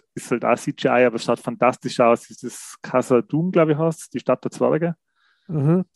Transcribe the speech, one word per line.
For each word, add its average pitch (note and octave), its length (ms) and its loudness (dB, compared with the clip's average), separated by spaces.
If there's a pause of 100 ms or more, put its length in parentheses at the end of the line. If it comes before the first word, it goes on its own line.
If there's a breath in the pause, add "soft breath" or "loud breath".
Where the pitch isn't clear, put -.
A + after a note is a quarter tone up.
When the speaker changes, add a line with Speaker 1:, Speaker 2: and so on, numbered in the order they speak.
(140)
Speaker 1:
ist - 160 -12
halt B2 140 -2
auch A#2 120 2
C - 160 -6
G - 160 -2
I, B2 160 4
aber A#2 120 2
es A#2 80 -8
schaut A#2 160 -2
fantastisch B2 600 -2
aus. A#2 220 4
Das - 80 -20
ist - 120 -20
das - 400 -14
Casa B2+ 400 2
Dum, E3+ 300 -4
glaub E3 160 4
ich, D3+ 100 0
heißt, D#3+ 360 -4
die C3 60 -8
Stadt - 240 -2
der - 60 -8
Zwerge. D#3 460 -2 (540)
Speaker 2:
Mhm. D#3 340 0 (100)